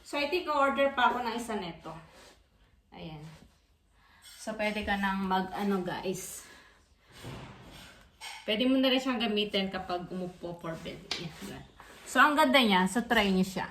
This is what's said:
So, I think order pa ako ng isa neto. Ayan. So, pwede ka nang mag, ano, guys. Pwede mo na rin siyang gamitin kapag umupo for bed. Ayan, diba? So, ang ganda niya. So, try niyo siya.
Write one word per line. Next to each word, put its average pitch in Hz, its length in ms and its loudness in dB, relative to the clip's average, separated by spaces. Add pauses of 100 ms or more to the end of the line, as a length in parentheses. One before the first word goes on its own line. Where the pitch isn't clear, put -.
So, - 160 -8
I 285 100 0
think 349 220 -2
order 277 480 4
pa 254 160 4
ako 240 100 -4
ng 233 140 -4
isa 226 180 -6
neto. 165 380 -8 (1040)
Ayan. 156 240 -14 (1200)
So, 214 160 -8
pwede 214 260 -2
ka 202 140 0
nang 196 320 0
mag, 185 260 0
ano, 196 300 0
guys. - 580 -6 (2000)
Pwede 220 240 0
mo 262 80 4
na 262 160 4
rin 262 80 2
siyang 254 220 -2
gamitin 208 500 -2
kapag 180 400 -8
umupo 175 480 -10
for 165 240 -8
bed. 139 160 -12 (160)
Ayan, 160 240 -10
diba? 135 200 -12 (440)
So, - 160 2
ang 294 160 8
ganda 277 240 6
niya. 190 320 4
So, 233 160 -2
try 208 240 4
niyo 185 160 4
siya. 180 240 -6